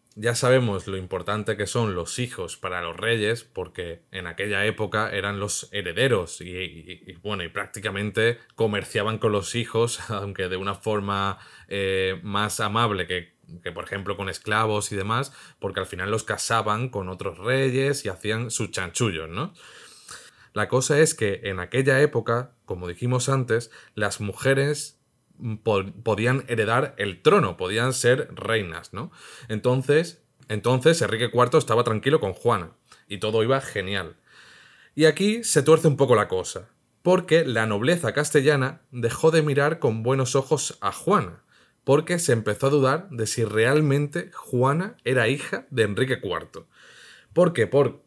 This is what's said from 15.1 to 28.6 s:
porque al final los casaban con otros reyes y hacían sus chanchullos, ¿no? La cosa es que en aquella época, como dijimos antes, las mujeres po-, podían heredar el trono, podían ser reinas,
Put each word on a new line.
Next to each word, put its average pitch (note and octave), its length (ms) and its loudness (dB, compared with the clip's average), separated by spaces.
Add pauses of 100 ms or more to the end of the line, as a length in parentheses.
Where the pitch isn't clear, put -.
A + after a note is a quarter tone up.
porque G2 220 -6
al F#2+ 60 -4
final F#2+ 240 -6
los A2 140 -2
casaban A2 640 -2
con F#2+ 220 -6
otros F#2 260 -8
reyes C3 680 0
y - 20 -2
hacían A2 420 -4
sus G#2+ 200 -4
chanchullos, F2+ 580 -4
¿no? A#2 240 -8 (1040)
La G#2+ 140 0
cosa C3 300 2
es D#3 140 6
que G2+ 320 -2
en F#2+ 160 -4
aquella C3 400 2
época, B2 540 0 (100)
como F2+ 240 -8
dijimos B2 400 0
antes, A#2+ 420 0 (240)
las G#2 280 -2
mujeres C#3 760 0 (640)
po-, G2+ 220 2 (180)
podían A#2 460 0
heredar A#2 500 0
el G2+ 240 -6
trono, D3 340 4
podían A2 360 0
ser B2 420 0
reinas, F2+ 580 -4